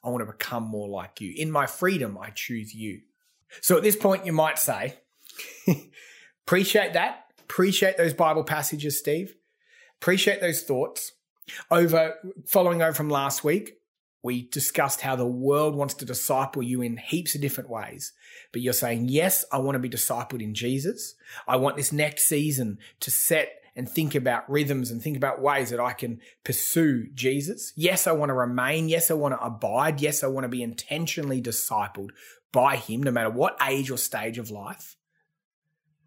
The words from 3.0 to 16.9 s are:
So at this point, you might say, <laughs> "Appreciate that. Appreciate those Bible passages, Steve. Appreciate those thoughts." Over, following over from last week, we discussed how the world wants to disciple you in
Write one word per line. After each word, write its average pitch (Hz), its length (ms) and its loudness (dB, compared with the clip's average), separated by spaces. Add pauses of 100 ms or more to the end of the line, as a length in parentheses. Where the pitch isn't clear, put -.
So 180 160 4
at 160 60 2
this 208 120 4
point, 190 300 2
you 170 80 -2
might 156 240 4
say, 123 400 -2 (680)
<laughs> 170 100 6 (680)
"Appreciate 185 460 4
that. - 380 -2 (100)
Appreciate 190 560 2
those 165 160 4
Bible 156 300 4
passages, 147 540 -2
Steve. 165 380 -2 (680)
Appreciate 190 400 4
those 170 220 0
thoughts." - 480 -2 (580)
Over, 165 460 6 (300)
following 175 380 4
over 160 100 4
from 151 160 -2
last 139 340 0
week, 175 340 0 (440)
we 123 280 -2
discussed 143 520 0
how 135 140 -2
the 123 100 0
world 143 500 2
wants 143 200 -2
to 131 100 -12
disciple 131 560 -2
you 123 200 -2
in 117 160 -4